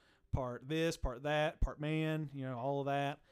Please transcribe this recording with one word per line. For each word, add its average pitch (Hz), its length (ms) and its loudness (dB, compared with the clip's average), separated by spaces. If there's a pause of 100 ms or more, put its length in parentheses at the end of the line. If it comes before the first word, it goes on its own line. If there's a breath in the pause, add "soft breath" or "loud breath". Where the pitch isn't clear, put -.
(340 soft breath)
part 123 340 -2
this, 160 300 2
part 127 260 -4
that, 151 380 2
part - 180 2
man, 156 540 0
you 135 100 -6
know, 131 140 -4
all 139 240 0
of 135 60 -4
that. 143 320 0 (120 loud breath)